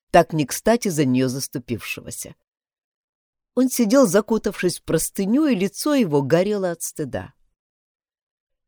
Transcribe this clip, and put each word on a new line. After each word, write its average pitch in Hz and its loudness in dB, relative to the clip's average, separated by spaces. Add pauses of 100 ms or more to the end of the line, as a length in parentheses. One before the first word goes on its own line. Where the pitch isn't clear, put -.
(100)
так 170 4
не 156 0
кстати 226 0
за 151 0
неё 127 2
заступившегося. - -10 (1200)
Он 254 2
сидел, 240 4
закутавшись 196 0
в - -20
простыню, 208 -2
и 254 2
лицо 294 -2
его 156 2
горело 185 0
от 170 -8
стыда. 110 -10 (1400)